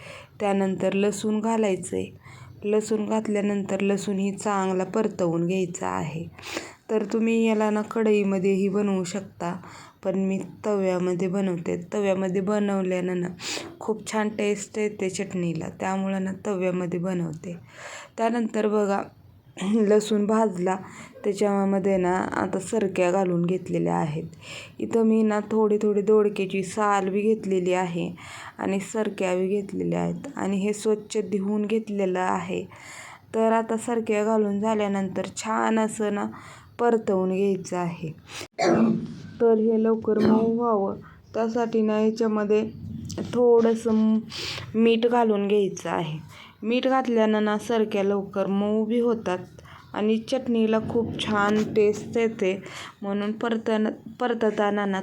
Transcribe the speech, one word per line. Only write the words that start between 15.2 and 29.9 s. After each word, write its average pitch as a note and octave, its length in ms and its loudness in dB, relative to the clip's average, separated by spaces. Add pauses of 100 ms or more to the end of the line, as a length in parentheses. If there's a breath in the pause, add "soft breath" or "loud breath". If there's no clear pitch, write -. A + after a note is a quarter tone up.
त्यामुळं F#3+ 440 -2
ना F#3+ 80 -4 (140)
तव्यामध्ये F3+ 540 -2
बनवते. E3+ 580 -4 (600 loud breath)
त्यानंतर A3+ 500 0
बघा, G3+ 340 2 (560)
<clears throat> - 60 -4
लसूण G#3 600 4
भाजला, G3 520 2 (460 loud breath)
त्याच्यामध्ये G3 760 2
ना F3+ 200 2
आता F#3+ 420 -2
सरक्या F#3 520 2
घालून F3+ 340 2
घेतलेल्या F3 500 0
आहेत. D#3+ 280 -2 (560 loud breath)
इथं A3+ 240 0
मी A3 200 4
ना G#3 160 2 (120)
थोडी G#3+ 260 4
थोडी G#3 240 2
दोडक्याची G3+ 640 2
साल G3 460 2
बी G3+ 120 0
घेतलेली F#3+ 520 2
आहे F3 380 -2 (460 loud breath)
आणि G3 220 -2
सरक्या G3+ 560 -4
बी F#3 120 0
घेतलेल्या F#3 520 -2